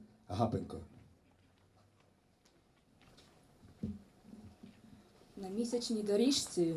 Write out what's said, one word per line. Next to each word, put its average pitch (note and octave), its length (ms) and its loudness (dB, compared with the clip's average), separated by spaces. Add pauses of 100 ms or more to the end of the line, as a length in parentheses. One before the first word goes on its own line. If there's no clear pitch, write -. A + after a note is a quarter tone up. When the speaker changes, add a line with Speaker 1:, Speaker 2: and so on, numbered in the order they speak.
(280)
Speaker 1:
Гапенко. A2 480 0 (4000)
Speaker 2:
На G3 120 -8
місячній A#3 540 0
доріжці G3+ 760 4